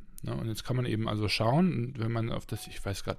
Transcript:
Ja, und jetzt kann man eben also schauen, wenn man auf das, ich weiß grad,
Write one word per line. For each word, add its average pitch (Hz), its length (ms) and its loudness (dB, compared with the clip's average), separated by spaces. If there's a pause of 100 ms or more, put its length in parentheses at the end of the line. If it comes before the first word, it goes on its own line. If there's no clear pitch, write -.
(240)
Ja, 117 100 -2
und 127 140 -2
jetzt 110 180 -4
kann 117 100 0
man 127 100 2
eben 113 220 0
also 107 220 2
schauen, 127 680 4
wenn 110 140 0
man 113 200 0
auf - 140 -2
das, - 220 -6
ich - 160 -8
weiß 101 200 -4
grad, - 160 -2